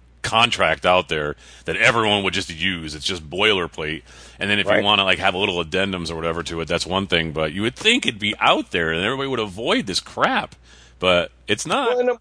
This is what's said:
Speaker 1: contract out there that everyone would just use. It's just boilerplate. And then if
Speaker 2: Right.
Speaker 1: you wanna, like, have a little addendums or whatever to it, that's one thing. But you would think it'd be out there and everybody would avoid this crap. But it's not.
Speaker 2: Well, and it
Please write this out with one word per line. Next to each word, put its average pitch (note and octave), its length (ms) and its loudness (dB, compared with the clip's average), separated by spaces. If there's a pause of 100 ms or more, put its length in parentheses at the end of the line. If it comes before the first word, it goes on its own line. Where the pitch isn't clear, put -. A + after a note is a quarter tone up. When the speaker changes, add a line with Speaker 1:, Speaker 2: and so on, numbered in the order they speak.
(220)
Speaker 1:
contract G#2 680 2
out F2+ 200 4
there D2+ 280 -4 (300)
that F2+ 120 -4
everyone A2 460 2
would F#2 100 -2
just F#2 200 -4
use. D#2+ 420 -4
It's D2 100 -10
just D#2+ 240 -6
boilerplate. E2+ 720 0 (380)
And G2+ 100 -4
then G#2 80 2
if F#2 100 0
Speaker 2:
Right. G#2 120 4
Speaker 1:
you G2+ 40 0
wanna, G2+ 200 2
like, F#2 160 2
have F#2+ 160 2
a - 20 -4
little F2+ 260 0
addendums F2+ 480 -2
or E2 40 -6
whatever E2 280 -2
to E2 180 -6
it, D#2+ 60 -6
that's E2+ 180 -2
one F#2+ 200 0
thing. E2 260 0
But D#2 220 -2
you F#2+ 80 -6
would B2 140 -2
think A3+ 320 2
it'd A2 120 -2
be G#2 200 -2
out E3 320 2
there E2+ 200 0
and E2 140 0
everybody C3+ 240 -2
would B2 100 -2
avoid A#2 460 -2
this F2+ 140 -4
crap. G3 560 -2 (420)
But F2 320 4 (180)
it's G#2 200 -2
not. A#3+ 240 0
Speaker 2:
Well, B3 80 0
and B3 100 0
it A#3+ 120 -2